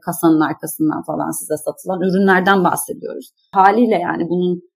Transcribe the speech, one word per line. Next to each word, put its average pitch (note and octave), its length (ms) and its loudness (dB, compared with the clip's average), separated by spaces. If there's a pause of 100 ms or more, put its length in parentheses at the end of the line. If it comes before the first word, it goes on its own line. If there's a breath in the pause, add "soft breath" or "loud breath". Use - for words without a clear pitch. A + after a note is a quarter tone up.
kasanın E3 340 2
arkasından D#3 640 -4
falan D3+ 240 -6
size D#3 260 -8
satılan F3+ 440 -8
ürünlerden F#3+ 640 2
bahsediyoruz. - 680 -6 (220)
Haliyle G3+ 440 4 (100)
yani E3+ 200 -4
bunun F3+ 340 0 (140)